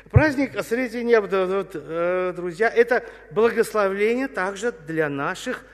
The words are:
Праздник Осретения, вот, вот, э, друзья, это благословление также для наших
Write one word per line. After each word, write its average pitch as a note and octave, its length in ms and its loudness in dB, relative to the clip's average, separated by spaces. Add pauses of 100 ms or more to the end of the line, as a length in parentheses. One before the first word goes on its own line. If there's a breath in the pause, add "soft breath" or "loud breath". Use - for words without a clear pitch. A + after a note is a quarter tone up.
(100 loud breath)
Праздник C4+ 460 2
Осретения, A#3 640 0
вот, F#3+ 120 -4
вот, F#3+ 420 0
э, E3+ 600 -2
друзья, F3+ 320 0
это A#3 360 2 (260 loud breath)
благословление G#3+ 1000 2
также G3 440 -4
для D#3+ 360 -2
наших D#3+ 640 -6